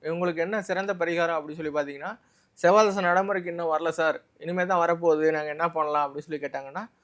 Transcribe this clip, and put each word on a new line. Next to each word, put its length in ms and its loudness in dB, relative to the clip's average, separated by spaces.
இவங்களுக்கு 360 -2
என்ன 240 -2
சிறந்த 320 -2
பரிகாரம் 440 0
அப்படின்னு 240 -8
சொல்லி 140 -6
பாத்தீங்கன்னா, 380 -4
"செவ்வாய் 260 6
தசை 180 0
நடைமுறைக்கு 460 2
இன்னும் 220 -4
வரல 180 0
சார், 320 0
இனிமே 280 -2
தான் 160 2
வரப்போகுது, 500 4
நாங்க 180 -4
என்ன 220 -2
பண்ணலாம்?" 340 0
அப்படின்னு 220 -10
சொல்லி 160 -6
கேட்டாங்கன்னா, 420 -8